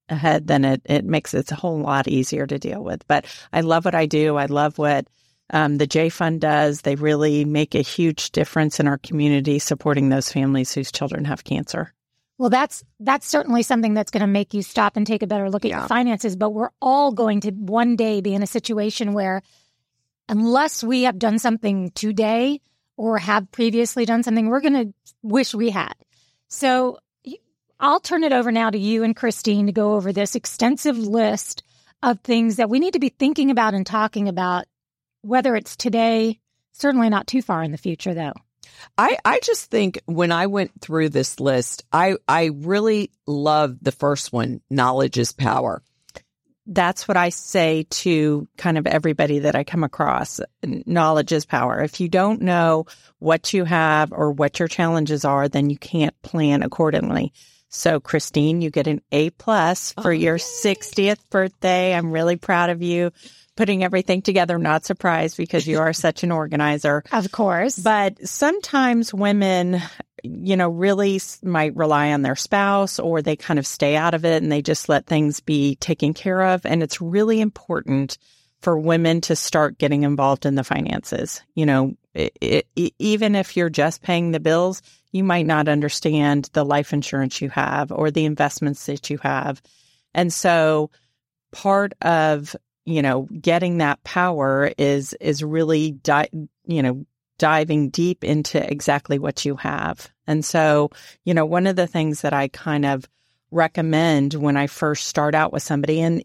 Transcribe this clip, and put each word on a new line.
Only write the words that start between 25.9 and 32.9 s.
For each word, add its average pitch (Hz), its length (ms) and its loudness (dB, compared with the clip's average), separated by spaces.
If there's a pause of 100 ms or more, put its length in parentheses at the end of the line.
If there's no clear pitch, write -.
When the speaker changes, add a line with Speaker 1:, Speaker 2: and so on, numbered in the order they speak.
Speaker 2:
So 254 500 0 (280)
y-, 254 100 -14 (440)
I'll 285 200 2
turn 339 240 0
it 285 80 2
over 247 200 2
now 226 180 2
to 208 80 -4
you 220 240 0
and 226 140 0
Christine 208 500 0
to 202 60 0
go 208 220 2
over 196 180 -2
this 196 220 -2
extensive 254 640 -2
list 214 640 -2 (400)
of 240 180 0
things 233 360 2
that 220 140 0
we 254 100 2
need 359 140 0